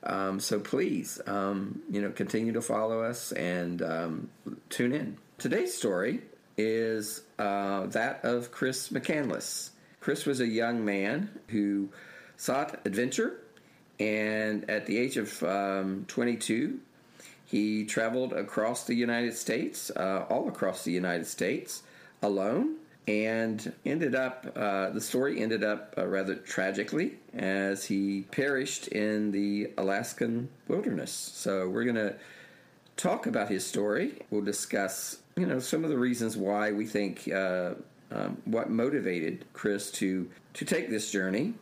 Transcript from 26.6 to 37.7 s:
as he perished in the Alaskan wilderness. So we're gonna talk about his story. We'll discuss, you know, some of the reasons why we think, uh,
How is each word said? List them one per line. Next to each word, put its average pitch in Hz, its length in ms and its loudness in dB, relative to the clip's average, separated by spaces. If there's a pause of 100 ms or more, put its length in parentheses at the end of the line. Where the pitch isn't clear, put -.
as 98 520 0
he 98 460 0
perished 139 580 0
in 107 420 2
the 101 460 0
Alaskan 117 720 0 (180)
wilderness. 113 440 0
So - 580 -2
we're 113 160 0
gonna 113 300 2 (840)
talk - 280 0
about 110 220 0
his 95 180 0
story. 113 540 0 (100)
We'll 104 120 2
discuss, - 800 -2 (180)
you 180 80 2
know, 131 140 0
some 160 260 0
of 156 40 0
the 143 80 2
reasons 117 380 2
why 104 380 2
we 107 120 0
think, 104 460 -2
uh, 92 440 2 (360)